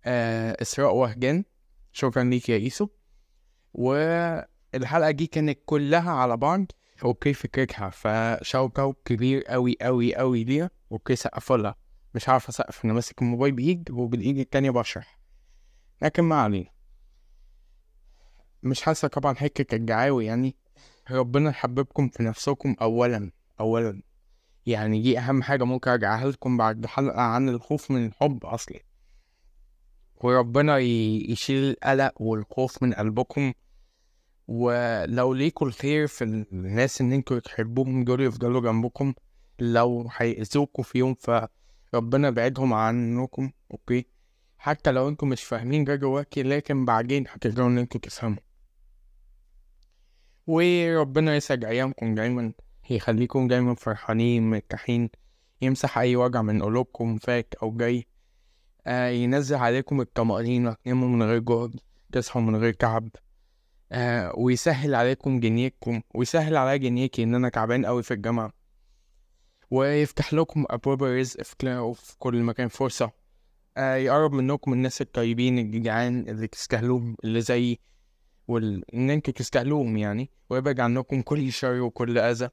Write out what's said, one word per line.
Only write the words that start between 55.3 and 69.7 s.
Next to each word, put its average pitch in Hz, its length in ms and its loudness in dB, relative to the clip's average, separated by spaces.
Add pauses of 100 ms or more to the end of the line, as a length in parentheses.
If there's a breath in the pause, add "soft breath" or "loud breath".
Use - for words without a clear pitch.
يمسح 131 360 0
أي 123 180 4
وجع 123 260 2
من 107 220 2
قلوبكم 113 540 -2
فات 120 360 -2 (100)
أو 110 80 -4
جاي، 120 360 -2 (800)
آه، 123 200 0
ينزل 127 480 0
عليكم 127 460 0
الطمأنينة، 117 720 0
تناموا 123 340 0
من 120 160 4
غير 113 160 2
جهد، 117 400 -2 (320)
تصحوا 123 300 -2
من 110 140 2
غير 113 180 2
تعب، 113 360 0 (840)
آه، 120 460 -2
ويسهل 131 580 0
عليكم 127 440 2
دنيتكم، 117 600 0 (140)
ويسهل 156 420 2
عليا 135 180 2
دنيتي 127 480 0
إن 117 120 2
أنا 123 140 2
تعبان 117 360 0
أوي 120 180 0
في 127 100 -4
الجامعة، 110 400 -4 (1160)